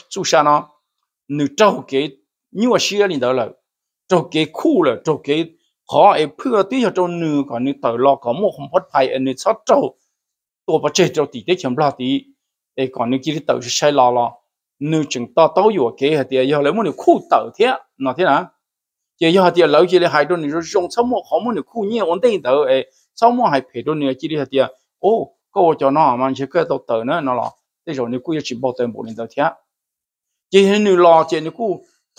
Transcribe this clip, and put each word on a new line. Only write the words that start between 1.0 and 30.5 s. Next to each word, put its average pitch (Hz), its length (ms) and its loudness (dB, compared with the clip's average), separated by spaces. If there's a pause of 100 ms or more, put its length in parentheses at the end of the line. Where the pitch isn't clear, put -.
Núi 143 160 -2 (100)
trâu 185 300 2
cái, 143 240 -2 (400)
như 226 200 -2
là 190 80 4
xưa 202 280 0
lên 156 120 -4
đó 123 140 0
là, 117 140 -2 (600)
trâu 175 240 0
cái 156 220 0
khu 269 300 0
là, 127 120 0 (100)
trâu 151 180 -2
cái 160 280 -4 (360)
khó 175 240 4
ấy 151 160 0 (160)
phưa 220 200 0
tí 247 200 -2
cho 196 120 0
trâu 180 120 0
núi, 160 420 -2
còn 120 160 -6
núi 139 160 -2
tàu 120 160 -2
lo 135 180 2
có 120 180 -4
mua 196 180 -2
không 143 220 -16
phát 185 100 0 (100)
phải, 135 260 0
núi 131 180 -4
sót 220 180 -4 (100)
trâu. - 320 0 (680)
Tôi 160 180 0
bắt 147 100 -2
chế 170 140 2
trâu 151 180 -2
tí, 117 220 -12
tí 175 100 -2
chấm 127 200 -6
lo 147 140 0
tí. 131 320 -4 (520)
Ê, 131 160 -4
còn 120 180 -4
núi 131 140 -2
kia 151 240 -6
tàu 123 140 -2
sẽ 120 80 -12
sai 147 220 0
lo 127 200 4
lo. 120 300 -4 (380)
nữ 156 300 -2
chừng 120 260 -8
to 160 120 6
tấu 190 240 2
อ 196 60 -4
ยู่ - 20 0 (180)
cái 147 200 0
hạt 135 60 -2
tiền, 131 260 0
giờ 147 120 0
lấy 143 120 0
một 220 100 -2
nửa 156 140 -2
khu 311 240 2 (100)
tờ 113 240 2
thế, 247 180 2 (240)
nó 135 200 -4
thế 180 60 0
nào? 160 220 2 (720)
Giờ 160 100 2
giờ 185 140 4
hạt 175 120 4
tiền 165 140 4
lấy 151 200 4
chỉ 180 100 4
là 170 100 2
hai 147 160 2
đôi 175 120 -2
nửa 156 240 -6
rong 175 300 -4
sáu 240 140 -2
mươi, 247 140 -2 (100)
không 180 160 -2
một 240 60 -2
nửa 175 140 -4
khu 226 180 -8
nhiều 214 220 -4
ổn 165 160 -2
định 202 200 0
tờ, 139 220 0
ấy, 131 280 -2 (240)
sáu 233 160 4
mươi 247 200 0
hai 135 100 0 (120)
phẩy 117 100 -8
đôi 156 120 -4
nửa 143 240 -2
chỉ 156 80 -8
là 151 120 -4
hạt 135 120 -4
tiền. 131 160 2 (320)
Ô, 208 360 -2 (160)
có 170 280 2
cho 135 120 2
nó 143 240 2
mà 131 200 -2
chỉ 135 160 -8
cái 170 180 0
tờ 143 60 -2 (120)
tờ 113 160 -2
nữa, 156 200 -4
nó 131 100 -4
là, 113 160 -4 (360)
thế 165 80 -8
rồi 123 160 -6
nửa 123 140 -6
khu 165 200 -6
chỉ 123 180 -10
bảo 127 160 -4
tờ 120 100 -2
một 113 180 -12
nửa 110 120 -14
tờ 113 80 -10 (100)
thế. 139 80 -2 (1080)
Chỉ 196 200 6